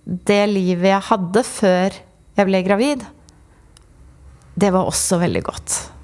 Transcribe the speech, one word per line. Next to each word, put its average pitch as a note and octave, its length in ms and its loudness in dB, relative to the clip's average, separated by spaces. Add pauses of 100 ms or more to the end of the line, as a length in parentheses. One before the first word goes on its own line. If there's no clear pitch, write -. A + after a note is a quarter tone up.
det G3+ 480 0
livet F#3 400 0
jeg G3 200 0
hadde G3+ 340 0
før F#3 560 0 (380)
jeg G3 120 2
ble F#3+ 140 2
gravid, A#3 420 0 (1500)
det G3 180 2
var F#3 160 2
også - 300 -2
veldig G#2 240 0
godt. - 340 -8 (260)